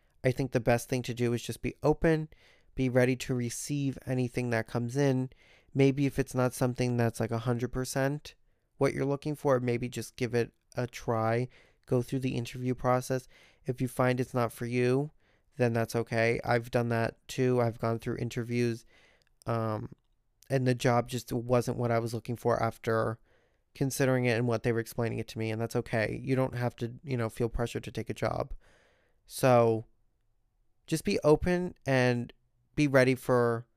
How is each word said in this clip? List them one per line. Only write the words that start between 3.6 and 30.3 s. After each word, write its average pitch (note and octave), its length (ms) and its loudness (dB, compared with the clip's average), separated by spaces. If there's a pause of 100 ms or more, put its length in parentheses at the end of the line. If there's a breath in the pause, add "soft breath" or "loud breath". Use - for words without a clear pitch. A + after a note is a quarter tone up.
anything B2+ 440 -2
that A2+ 160 0
comes A#2+ 300 -4
in. C3 340 2 (420 soft breath)
Maybe C3+ 340 4
if C3+ 120 -2
it's C3+ 160 -2
not B2+ 180 2
something B2 440 0
that's, A#2 240 0
like, G#2+ 100 -2
a A#2 80 -2
hundred A#2+ 340 -2
percent C3+ 640 -4 (440)
what C#3 160 2
you're C3+ 100 -2
looking C#3+ 320 -4
for, C3+ 240 2
maybe B2 280 -2
just A#2 280 -10
give A#2+ 180 -4
it A#2 180 0 (240)
a B2 100 -2
try, A2+ 600 -2 (380 soft breath)
go B2+ 160 0
through C3 200 -4
the C3 160 -4
interview B2+ 380 -4
process. B2+ 540 0 (380 soft breath)
If B2+ 140 -4
you B2+ 80 0
find B2+ 300 2
it's B2+ 160 -4
not A#2+ 180 0
for - 120 -8
you, B2 460 2 (480)
then A#2+ 160 4
that's A2+ 200 0
okay. A#2 500 0
I've A#2+ 260 0
done A#2+ 180 0
that A#2 280 0 (120)
too. B2+ 320 2
I've A#2 180 0
gone A2+ 200 -2
through A#2 180 -6
interviews, A#2+ 680 -2 (600 soft breath)
um, A2+ 440 -4 (580)
and B2+ 180 0
the B2+ 80 4
job A#2+ 340 2
just B2 240 -8
wasn't A#2+ 440 0
what A#2+ 140 0
I A#2 80 4
was A#2 160 -2
looking A#2 220 -6
for A#2 260 2
after A2+ 560 0 (560)
considering C3 500 2
it A#2+ 140 2
and B2 80 2
what A2+ 160 0
they B2 100 2
were A2+ 80 0
explaining A2+ 380 -4
it A2 100 -6
to - 100 -10
me, A2 120 -2
and A2 100 -4
that's A2+ 160 -2
okay. A#2 480 -2
You C3 100 0
don't C3 220 0
have A#2+ 200 -2
to, A#2+ 160 -6 (120)
you B2+ 120 -4
know, A2+ 120 -2
feel A#2 220 -2
pressure A#2+ 300 -2
to A2 100 -12
take - 180 -8
a A2 60 -4
job. - 400 -4 (720 soft breath)
So A#2 580 4 (1000)